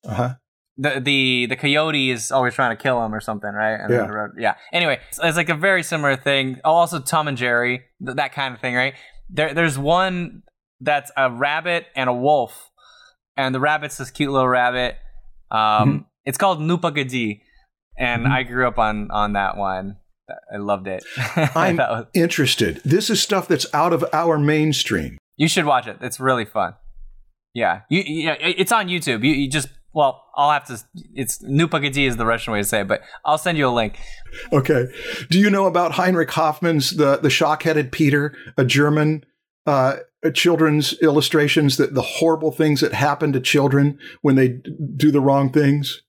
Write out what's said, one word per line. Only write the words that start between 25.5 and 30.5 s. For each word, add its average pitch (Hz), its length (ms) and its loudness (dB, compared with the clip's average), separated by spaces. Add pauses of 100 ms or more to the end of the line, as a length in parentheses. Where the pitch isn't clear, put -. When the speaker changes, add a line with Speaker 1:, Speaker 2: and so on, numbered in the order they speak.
Speaker 2:
watch 127 220 2
it. 104 140 -12
It's 123 180 -10
really 131 260 0
fun. 95 280 -2 (800)
Yeah, 107 360 -2
you, 180 160 0
yeah, 156 280 -4
it, 165 260 -2
it's 185 140 0
on 208 160 0
YouTube. 143 340 -4
You, 147 100 4
you 139 160 -2
just, 143 200 -4 (240)
well, 147 320 0 (100)
I'll 143 160 4